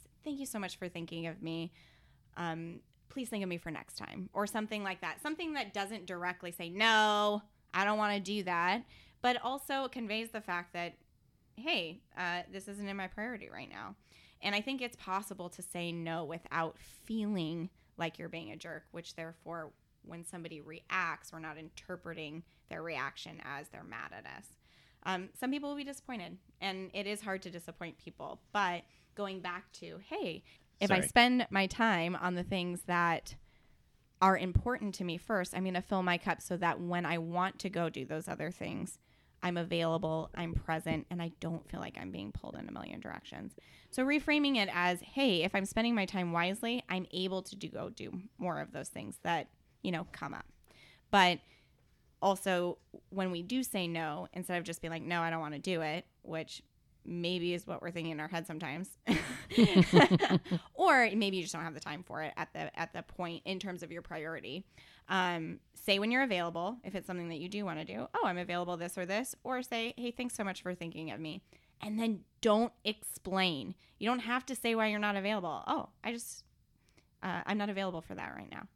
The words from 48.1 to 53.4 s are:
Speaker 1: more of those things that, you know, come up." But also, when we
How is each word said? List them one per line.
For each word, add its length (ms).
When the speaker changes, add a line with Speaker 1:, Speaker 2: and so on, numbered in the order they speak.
Speaker 1:
more 240
of 120
those 160
things 340
that, 260
you 80
know, 220
come 220
up." 120
But 300
also, 560
when 220
we 100